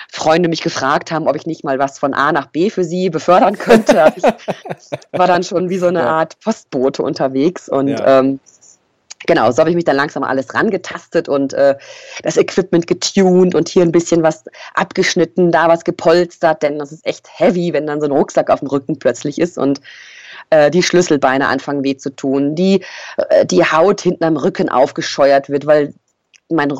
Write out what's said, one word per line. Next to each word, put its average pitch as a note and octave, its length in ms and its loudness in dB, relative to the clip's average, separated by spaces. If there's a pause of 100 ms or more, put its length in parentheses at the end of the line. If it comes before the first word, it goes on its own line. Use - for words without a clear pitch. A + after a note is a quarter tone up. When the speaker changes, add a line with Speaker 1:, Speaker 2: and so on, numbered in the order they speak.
Speaker 1:
Freunde E3 380 0
mich D#3+ 140 -4
gefragt D3+ 500 -4
haben, D#3+ 160 -4
ob C#3 80 0
ich D3+ 100 -10
nicht E3 200 -10
mal C3+ 140 -2
was C#3 200 -4
von C#3 140 -2
A C#3+ 180 0
nach D3+ 160 -2
B E3+ 220 -2
für F#3 160 -4
sie F#3 240 -2
befördern F3+ 480 2
könnte. A3 440 2
Hab - 160 4
ich, - 60 -8
Speaker 2:
<laughs> - 880 -6
Speaker 1:
war F3+ 160 0
dann F3+ 160 2
schon F3+ 260 -4
wie F#3+ 80 -4
so F3 100 0
eine F3 120 0
Speaker 2:
Ja. E3 60 0
Speaker 1:
Art D#3+ 340 -2
Postbote C#3 640 -4
unterwegs C#3+ 640 -2
und, C#3 220 -2
Speaker 2:
Ja. C3 300 2
Speaker 1:
ähm, C3+ 200 0 (880)
genau, B2+ 260 0
so B2 60 -2
hab D#3 100 2
ich E3+ 80 0
mich E3+ 80 -2
dann D3+ 140 0
langsam C#3+ 260 -4
alles C3+ 300 -6
rangetastet F3 760 -4
und, C#3 240 -2
äh, C#3 240 2 (480)
das E3 140 -2
Equipment E3+ 500 0
getuned F#3 640 2
und D#3+ 140 0
hier F#3 160 2
ein E3+ 80 2
bisschen E3+ 320 2
was D#3+ 220 0 (300)
abgeschnitten, E3+ 760 0
da E3 160 2
was E3 160 2
gepolstert, E3+ 800 0
denn D3 160 -2
das C#3+ 140 -10
ist - 120 -16
echt - 240 -8
heavy, E3+ 440 -2
wenn D3 120 -2
dann D3+ 140 -4
so D3+ 80 -2
ein C#3 60 -2
Rucksack - 360 0
auf - 120 2
dem C#3 80 -8
Rücken C#3 300 -4
plötzlich C3 400 -4
ist F3 180 -4
und, C#3 240 -2 (680)
äh, D3 200 6
die F3 120 2
Schlüsselbeine C#3 640 2
anfangen C#3 360 -4
weh C3+ 140 -2
zu - 140 -10
tun, C#3 440 -2
die, F#3+ 260 2 (360)
äh, - 280 2
die F3 200 2
Haut F3 340 2
hinten F3+ 240 -2
am D#3+ 140 0
Rücken F#3 320 -2
aufgescheuert C#3 800 2
wird, C#3+ 160 -4
weil D3+ 280 2 (560)
mein, D3 300 0